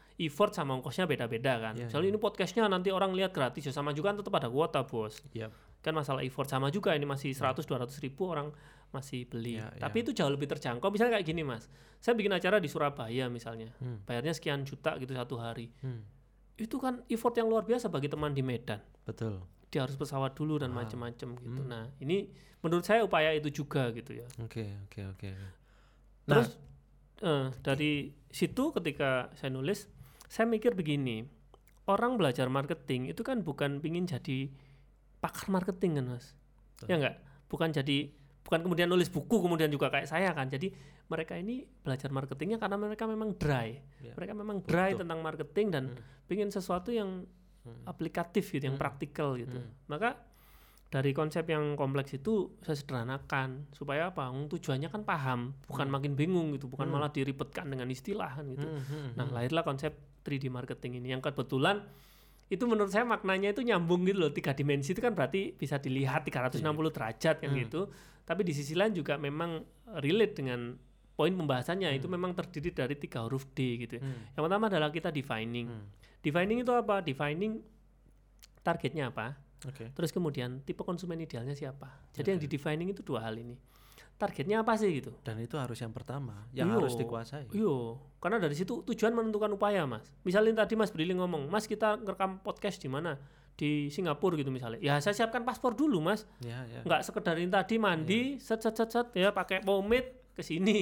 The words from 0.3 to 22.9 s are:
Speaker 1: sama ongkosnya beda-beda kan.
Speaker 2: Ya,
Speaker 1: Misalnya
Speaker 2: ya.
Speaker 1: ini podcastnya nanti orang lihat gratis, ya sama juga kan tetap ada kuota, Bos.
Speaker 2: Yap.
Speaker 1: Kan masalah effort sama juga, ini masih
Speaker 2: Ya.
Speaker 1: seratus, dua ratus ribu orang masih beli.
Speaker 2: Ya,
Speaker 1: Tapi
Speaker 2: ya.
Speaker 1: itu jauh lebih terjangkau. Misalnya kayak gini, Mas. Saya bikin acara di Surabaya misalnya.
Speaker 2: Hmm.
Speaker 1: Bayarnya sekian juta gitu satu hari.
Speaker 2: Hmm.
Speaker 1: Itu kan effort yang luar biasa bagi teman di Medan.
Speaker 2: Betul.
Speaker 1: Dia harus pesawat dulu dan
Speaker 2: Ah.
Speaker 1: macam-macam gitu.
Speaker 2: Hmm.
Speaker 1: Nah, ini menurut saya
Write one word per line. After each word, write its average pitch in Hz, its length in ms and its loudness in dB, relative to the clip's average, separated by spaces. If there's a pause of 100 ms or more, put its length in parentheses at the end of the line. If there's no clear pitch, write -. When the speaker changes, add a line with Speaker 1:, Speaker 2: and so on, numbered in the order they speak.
Speaker 1:
sama 139 220 0
ongkosnya 139 320 0
beda-beda 120 540 2
kan. 110 160 -4
Speaker 2:
Ya, 120 120 -6
Speaker 1:
Misalnya 147 200 2
Speaker 2:
ya. 196 60 4
Speaker 1:
ini 208 60 2
podcastnya 226 460 2
nanti 185 240 2
orang 190 220 2
lihat 185 200 2
gratis, 139 320 0
ya 135 100 -4
sama 143 180 0
juga 156 200 2
kan 202 60 -2
tetap 202 160 -4
ada 135 140 2
kuota, 151 360 2
Bos. 107 340 -4 (140)
Speaker 2:
Yap. 110 180 -8 (300)
Speaker 1:
Kan 160 140 -2
masalah 139 280 0
effort 131 240 -2
sama 135 240 2
juga, 190 220 2
ini 147 120 4
masih 139 280 -2
Speaker 2:
Ya. 131 100 -6
Speaker 1:
seratus, 135 220 2
dua 135 160 -2
ratus 123 200 -6
ribu 139 280 -4
orang 151 240 -4 (380)
masih 135 360 -6
beli. 117 300 -6
Speaker 2:
Ya, 107 180 -8
Speaker 1:
Tapi - 240 -4
Speaker 2:
ya. 233 60 4
Speaker 1:
itu 262 100 -2
jauh 147 160 2
lebih 143 180 0
terjangkau. 139 400 -2
Misalnya 220 280 4
kayak 190 100 0
gini, 160 160 -2
Mas. 123 240 -4 (320)
Saya - 160 2
bikin 202 180 2
acara 180 260 4
di 170 100 2
Surabaya 139 600 0
misalnya. 117 480 -8
Speaker 2:
Hmm. 120 280 -8
Speaker 1:
Bayarnya 127 280 -2
sekian 147 300 -2
juta 139 340 -4
gitu 131 160 -6
satu 127 240 -4
hari. 117 440 -6
Speaker 2:
Hmm. 120 240 -8 (520)
Speaker 1:
Itu 226 220 -4
kan 254 300 -4
effort 233 260 2
yang 226 140 4
luar 220 160 4
biasa 233 240 2
bagi 147 200 0
teman 151 220 0
di 135 120 0
Medan. 120 420 -2 (200)
Speaker 2:
Betul. 107 360 -4 (280)
Speaker 1:
Dia 143 160 0
harus 135 100 -2
pesawat 135 400 -2
dulu 151 240 0
dan 131 140 -2
Speaker 2:
Ah. 123 100 -4
Speaker 1:
macam-macam 120 460 -8 (100)
gitu. 123 240 -6
Speaker 2:
Hmm. 131 80 -6
Speaker 1:
Nah, 113 160 -8 (120)
ini 165 300 0 (320)
menurut 170 220 2
saya 214 200 6